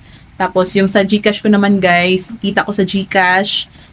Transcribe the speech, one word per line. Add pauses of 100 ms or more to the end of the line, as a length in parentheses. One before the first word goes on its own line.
(380)
Tapos,
yung
sa
GCash
ko
naman,
guys,
kita
ko
sa
GCash, (260)